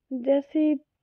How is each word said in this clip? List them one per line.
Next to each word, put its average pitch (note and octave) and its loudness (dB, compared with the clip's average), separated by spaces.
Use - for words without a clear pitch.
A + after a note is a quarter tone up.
जैसे C#4 -2
ही D4+ 2